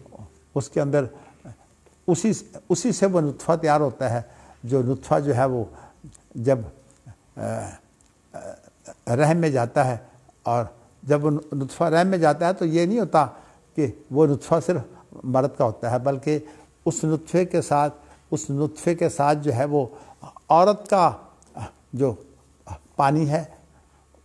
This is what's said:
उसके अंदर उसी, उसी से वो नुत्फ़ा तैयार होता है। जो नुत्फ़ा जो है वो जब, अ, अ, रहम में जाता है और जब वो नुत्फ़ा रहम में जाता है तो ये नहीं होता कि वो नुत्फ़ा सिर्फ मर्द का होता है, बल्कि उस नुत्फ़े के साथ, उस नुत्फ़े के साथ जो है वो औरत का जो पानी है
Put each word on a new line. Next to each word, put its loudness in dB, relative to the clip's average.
उसके -4
अंदर 0
उसी, 2
उसी 0
से 2
वो 2
नुत्फ़ा 0
तैयार 2
होता -2
है। -6
जो 2
नुत्फ़ा 0
जो 0
है 2
वो -2
जब, 0
अ, -10
अ, -12
रहम 2
में 2
जाता 0
है -4
और -2
जब 2
वो 0
नुत्फ़ा -4
रहम 4
में 0
जाता 2
है 2
तो -4
ये 2
नहीं 0
होता 2
कि -4
वो 4
नुत्फ़ा 2
सिर्फ -2
मर्द 2
का 2
होता -4
है, 0
बल्कि -2
उस -2
नुत्फ़े 0
के -2
साथ, 0
उस -4
नुत्फ़े -2
के 0
साथ 0
जो -2
है 0
वो -2
औरत 4
का 2
जो -2
पानी 2
है -4